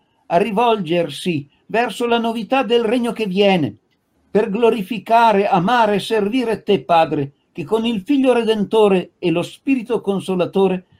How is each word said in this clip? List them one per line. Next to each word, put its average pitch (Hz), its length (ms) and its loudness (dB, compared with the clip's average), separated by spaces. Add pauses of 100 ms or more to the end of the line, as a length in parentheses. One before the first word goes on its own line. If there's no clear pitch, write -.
(260)
a 170 100 -2
rivolgersi 175 1120 -2 (180)
verso 233 400 -2
la 233 120 0
novità 233 440 -2
del 233 220 0
regno 233 280 -2
che 220 140 -6
viene, 185 500 0 (540)
per 220 200 0
glorificare, 226 1000 2
amare 208 480 2
e 190 40 -2
servire 220 640 -2
te, - 220 0
Padre, 160 480 0 (180)
che 175 140 -12
con 220 200 -2
il 226 180 -4
Figlio 269 300 2
Redentore 214 840 2
e - 120 -2
lo 170 120 0
Spirito 240 580 -4
Consolatore 185 840 -2 (140)